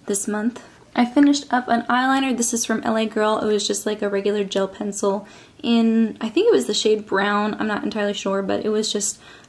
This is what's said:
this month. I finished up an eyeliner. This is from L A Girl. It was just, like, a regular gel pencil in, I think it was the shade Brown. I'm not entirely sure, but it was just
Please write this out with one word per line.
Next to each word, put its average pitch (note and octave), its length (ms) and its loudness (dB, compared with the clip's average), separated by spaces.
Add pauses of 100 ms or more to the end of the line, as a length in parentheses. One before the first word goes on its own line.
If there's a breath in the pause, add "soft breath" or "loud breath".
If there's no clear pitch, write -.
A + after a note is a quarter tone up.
this G3+ 200 -4
month. G#3+ 380 -4 (320 loud breath)
I B3 80 4
finished C#4+ 480 4
up B3 160 0
an A#3 140 2
eyeliner. C4 540 0
This A#3+ 180 -2
is A3+ 100 -2
from A3 180 -2
L A3+ 140 -2
A A3 100 0
Girl. G#3+ 320 0
It - 80 -2
was G#3+ 220 0
just, G3+ 180 -4
like, G#3+ 160 -2
a G#3 60 0
regular G3+ 340 0
gel G3 240 -2
pencil G3+ 640 -4 (340 loud breath)
in, A3+ 580 2
I A3+ 80 -4
think F#4+ 200 2
it G4+ 80 6
was B3 100 0
the - 80 -2
shade G#3+ 320 2
Brown. G#3 540 0
I'm A3 80 -2
not G#3 160 -4
entirely G#3 300 -2
sure, G3 280 -2
but G3 220 -2
it G#3+ 60 0
was G#3+ 200 0
just - 300 -4 (280 loud breath)